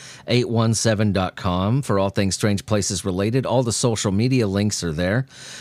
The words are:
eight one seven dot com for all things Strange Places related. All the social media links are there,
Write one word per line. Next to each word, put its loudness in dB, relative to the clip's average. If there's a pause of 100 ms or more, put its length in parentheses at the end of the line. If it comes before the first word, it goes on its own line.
(280)
eight 2
one 2
seven 2
dot -2
com 0
for 0
all 2
things 0
Strange -2
Places -2
related. 0
All 2
the -2
social 0
media 2
links 0
are -2
there, 0 (340)